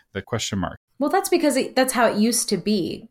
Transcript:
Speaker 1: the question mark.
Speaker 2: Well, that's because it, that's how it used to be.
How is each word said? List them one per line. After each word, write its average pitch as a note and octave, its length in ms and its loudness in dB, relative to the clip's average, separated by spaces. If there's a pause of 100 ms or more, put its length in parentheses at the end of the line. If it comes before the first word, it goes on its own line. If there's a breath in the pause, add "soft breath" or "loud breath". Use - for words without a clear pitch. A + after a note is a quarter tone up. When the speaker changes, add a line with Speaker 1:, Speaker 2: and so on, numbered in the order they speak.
(140 loud breath)
Speaker 1:
the G2 80 -6
question - 380 -4
mark. E2+ 200 -6 (200)
Speaker 2:
Well, C#4 100 0
that's F#4+ 200 0
because C#4+ 260 2
it, - 220 -2
that's C4 160 2
how A#3 140 4
it G3 100 0
used A#3 320 2
to G#3 80 0
be. F#3 540 -2